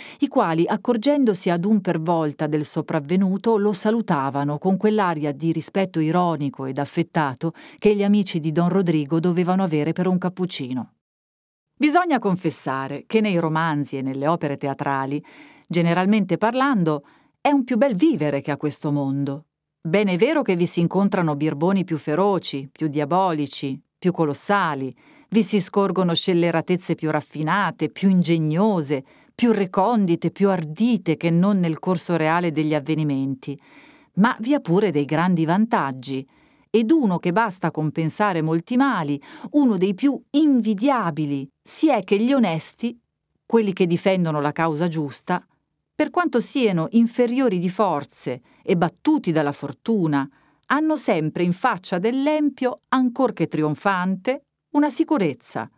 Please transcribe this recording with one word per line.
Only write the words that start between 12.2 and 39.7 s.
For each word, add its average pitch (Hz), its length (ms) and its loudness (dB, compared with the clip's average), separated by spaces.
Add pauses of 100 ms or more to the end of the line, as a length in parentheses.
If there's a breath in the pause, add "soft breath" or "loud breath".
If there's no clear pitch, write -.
che 220 160 2
nei 202 160 0
romanzi 160 600 0
e 135 40 -4
nelle 135 260 -2
opere 156 300 0
teatrali, 139 640 -4 (440 loud breath)
generalmente 180 720 2
parlando, 214 640 0 (380 soft breath)
è 285 100 2
un 285 120 2
più 247 140 -2
bel 254 180 2
vivere 151 460 2
che 147 80 -6
a 139 80 -2
questo 147 340 -4
mondo. 139 540 -2 (360)
Ben 202 260 0
è 180 100 0
vero 285 240 4
che 196 140 0
vi 175 100 2
si - 140 -4
incontrano 175 560 0
birboni 156 480 0
più 165 140 -4
feroci, 156 720 -2
più 156 160 -4
diabolici, 147 920 -2 (200)
più 180 140 0
colossali, 147 800 -2 (360 soft breath)
vi 214 120 4
si 208 160 0
scorgono 185 560 0
scelleratezze 170 800 0
più 156 160 -4
raffinate, 156 760 -2
più 196 200 0
ingegnose, 160 920 2 (320 soft breath)
più 240 160 2
recondite, 190 800 2
più 196 180 2
ardite 170 680 0
che 170 120 -2
non 185 300 4
nel 165 200 -2
corso 180 360 -2
reale 160 380 2
degli 151 200 0
avvenimenti. 139 880 -2 (520 loud breath)
Ma 226 260 2
vi 240 140 -2
ha 285 80 0
pure 190 280 2
dei 143 140 0
grandi 160 400 2
vantaggi, 139 800 -2 (440 soft breath)
ed 220 220 2
uno 226 280 2
che 180 140 -2
basta 190 380 0
compensare 160 720 -2
molti 165 360 -2
mali, 175 440 0 (300 loud breath)
uno 262 260 4